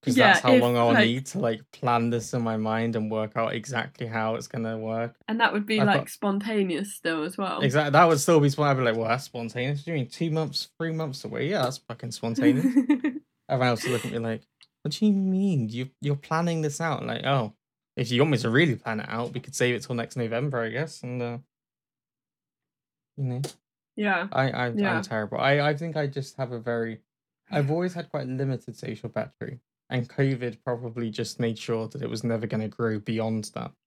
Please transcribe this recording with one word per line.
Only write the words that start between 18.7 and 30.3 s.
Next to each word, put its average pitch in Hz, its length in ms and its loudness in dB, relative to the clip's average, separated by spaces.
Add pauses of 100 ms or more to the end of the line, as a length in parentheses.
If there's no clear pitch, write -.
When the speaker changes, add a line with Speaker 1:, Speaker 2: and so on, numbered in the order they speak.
Speaker 1:
plan 110 240 -6
it - 80 -10
out, 117 260 -6
we 123 60 -6
could - 160 -18
save 123 180 2
it 117 80 -6
till 127 140 -6
next 113 200 -6
November, 123 460 -2
I 110 80 -4
guess." 139 320 -8
And, 123 200 -6
uh, 120 160 -6 (1800)
you 139 80 -4
know. 127 180 -4 (540)
Speaker 2:
Yeah. 196 360 0
Speaker 1:
I, 131 180 2
I, 123 160 -2
I'm 117 120 -4
Speaker 2:
Yeah. 101 240 0
Speaker 1:
terrible. 110 360 -4
I, 139 220 4
I 147 160 2
think 156 200 -6
I 151 100 -2
just 139 300 -8
have 127 160 -6
a 120 80 -8
very, 113 400 -4 (500)
I've 143 200 2
always 175 240 0
had 170 160 -8
quite 139 160 -4
limited 131 500 -4
social - 320 -10
battery, - 520 -8 (300)
and 123 180 -2
covid 123 560 -2